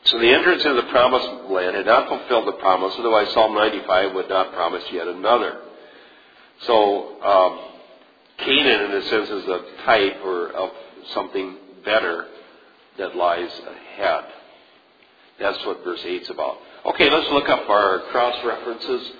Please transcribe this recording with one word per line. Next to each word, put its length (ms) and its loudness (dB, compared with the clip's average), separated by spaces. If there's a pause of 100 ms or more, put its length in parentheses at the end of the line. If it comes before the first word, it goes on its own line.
So 140 2
the 140 6
entrance 320 4
into 160 2
the 80 -4
promised 600 0
land 260 -2
had 80 -4
not 240 4
fulfilled 400 0
the 40 -4
promise, 460 0
otherwise 340 2
Psalm 220 4
ninety-five 600 2
would 140 -4
not 260 0
promise 360 -4
yet 160 -6
another. 540 0 (1000)
So, 600 2
um, 380 4 (760)
Canaan, 520 2
in 60 -2
a 60 -2
sense, 260 -2
is 180 -6
a 180 -4 (200)
type 400 2
or 260 -4
of 200 -4 (420)
something 440 -6 (280)
better 420 -2 (680)
that 200 -8
lies 340 0 (100)
ahead. 640 -6 (1120)
That's 280 -4
what 180 -8
verse 200 -6
eight's 260 -8
about. 280 -6 (280)
Okay, 240 4
let's 200 0
look 180 0
up 200 0
our 320 4 (100)
cross 340 0
references. 760 -6